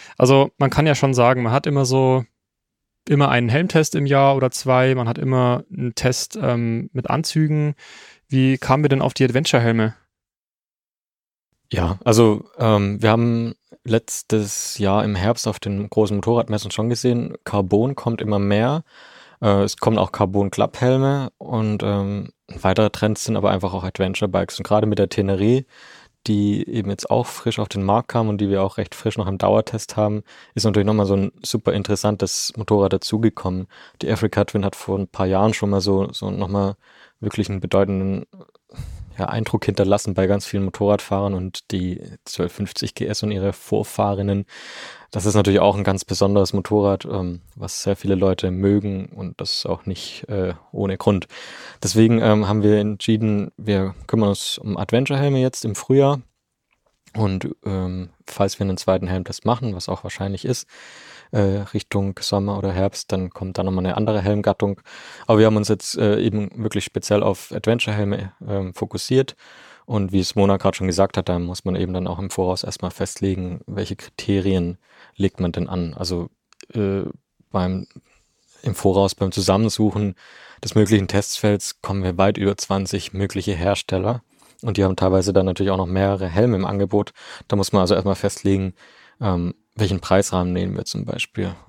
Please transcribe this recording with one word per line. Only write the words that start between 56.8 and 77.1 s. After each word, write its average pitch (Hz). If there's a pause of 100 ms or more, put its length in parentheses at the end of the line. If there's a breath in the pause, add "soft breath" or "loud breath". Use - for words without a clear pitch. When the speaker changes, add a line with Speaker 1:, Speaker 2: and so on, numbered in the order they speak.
Speaker 2:
und, 98 (180)
ähm, 92 (180)
falls -
wir 98
einen 95
zweiten 92
Helmtest 92
machen, 117
was 87
auch 95
wahrscheinlich 98
ist, - (680 loud breath)
äh, 101 (100)
Richtung 98
Sommer 101
oder 98
Herbst, 95
dann 92
kommt -
da 95
nochmal 92
eine 90
andere 107
Helmgattung. 101 (460 loud breath)
Aber 110
wir 110
haben 110
uns 104
jetzt, -
äh, 104
eben 101
wirklich 107
speziell 104
auf -
Adventure-Helme, 104 (160)
ähm, 98
fokussiert. 131 (500 soft breath)
Und 101
wie 95
es -
Mona 98
grad 95
schon 92
gesagt 95
hat, 92
da 90
muss 87
man 92
eben 92
dann 90
auch 87
im 95
Voraus 92
erstmal 90
festlegen, 92
welche 98
Kriterien 92 (380 soft breath)
legt 98
man 87
denn 90
an. 87
Also, 87 (440)
äh, 98 (480)